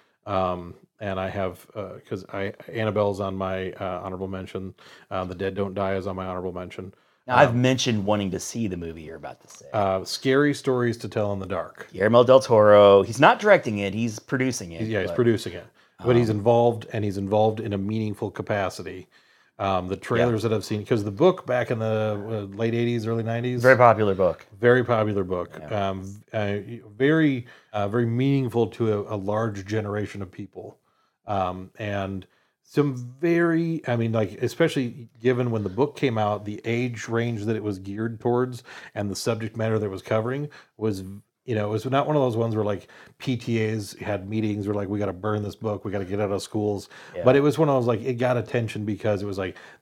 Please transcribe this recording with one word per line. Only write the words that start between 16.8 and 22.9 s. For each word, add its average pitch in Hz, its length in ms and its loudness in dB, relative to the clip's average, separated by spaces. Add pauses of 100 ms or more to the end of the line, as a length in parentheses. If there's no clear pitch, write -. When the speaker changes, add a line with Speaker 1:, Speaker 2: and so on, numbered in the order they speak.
Speaker 1:
and 107 120 -4
he's 98 140 -4
involved 107 420 2
in 104 140 -6
a 98 40 -2
meaningful 107 520 -4
capacity. 92 760 -6 (520)
Um, 95 300 -2
the 95 80 -4
trailers 117 460 0
Speaker 2:
Yeah. 113 60 2
Speaker 1:
that 110 80 0
I've 98 80 -4
seen, 107 200 -4
'cause 110 200 0
the 104 60 -4
book 170 360 2
back 123 240 -2
in 120 80 -2
the, 107 760 -4
uh, 98 40 -14
late 113 180 -2
eighties, 117 320 0